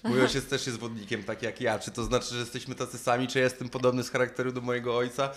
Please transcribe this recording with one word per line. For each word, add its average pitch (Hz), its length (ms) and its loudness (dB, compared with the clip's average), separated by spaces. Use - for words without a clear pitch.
Mój 233 180 4
ojciec 135 240 2
też 135 200 -2
jest 117 120 -4
wodnikiem, 113 460 -6
tak 113 180 -6
jak 110 180 -4
ja. 110 180 2
Czy 104 120 -8
to 117 140 -4
znaczy, 120 300 0
że 120 60 -4
jesteśmy 120 340 -8
tacy 120 240 -6
sami? 127 300 2
Czy 135 100 0
ja 127 60 6
jestem 123 240 0
podobny 127 340 4
z 117 80 -6
charakteru 127 420 0
do 123 80 -2
mojego 120 360 0
ojca? 127 400 0